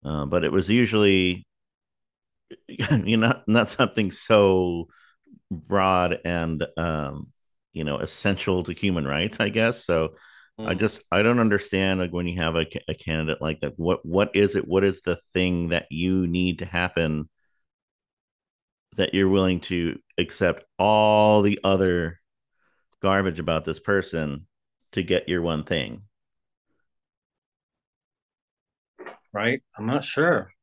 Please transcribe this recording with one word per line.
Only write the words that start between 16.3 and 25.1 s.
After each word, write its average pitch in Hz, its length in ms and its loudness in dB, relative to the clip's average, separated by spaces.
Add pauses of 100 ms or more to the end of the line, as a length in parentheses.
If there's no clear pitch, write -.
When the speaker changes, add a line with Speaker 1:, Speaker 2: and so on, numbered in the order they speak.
Speaker 1:
to 90 60 -8
happen 82 640 -2 (1700)
that - 160 -2
you're 95 160 4
willing 92 320 4
to 85 360 -4 (200)
accept 87 480 -2 (120)
all 107 640 6
the 104 220 2
other 90 560 0 (840)
garbage 95 380 0
about 80 260 -2
this 80 140 -6
person 82 680 -4 (460)
to 95 100 -2
get 90 260 0